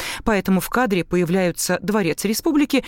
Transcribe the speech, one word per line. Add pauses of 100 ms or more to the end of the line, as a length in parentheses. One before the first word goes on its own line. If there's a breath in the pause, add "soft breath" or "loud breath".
(240 loud breath)
Поэтому
в
кадре
появляются
Дворец
Республики